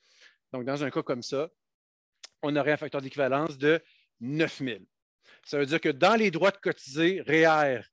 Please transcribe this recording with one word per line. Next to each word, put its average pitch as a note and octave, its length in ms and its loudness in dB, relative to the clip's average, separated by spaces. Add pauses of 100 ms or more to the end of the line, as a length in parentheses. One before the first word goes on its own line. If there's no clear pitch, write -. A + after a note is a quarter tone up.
(540)
Donc, B2+ 100 -8
dans C#3 220 -6
un C3 60 -4
cas D#3+ 120 -4
comme B2 200 -6
ça, C#3+ 260 -6 (920)
on D3 140 -2
aurait C#3+ 160 2
un D3 60 2
facteur C#3+ 240 -6
d'équivalence C#3 560 -2
de D3+ 260 2 (380)
neuf D3 400 -2
mille. A2 240 -8 (580)
Ça - 140 -6
veut C#3+ 80 0
dire D#3 160 -2
que D#3+ 80 0
dans E3+ 260 4
les A3 160 2
droits E3+ 200 2
de - 60 -4
cotiser E3 640 -2
R C3+ 100 -6
E D#3 500 4
R - 120 -14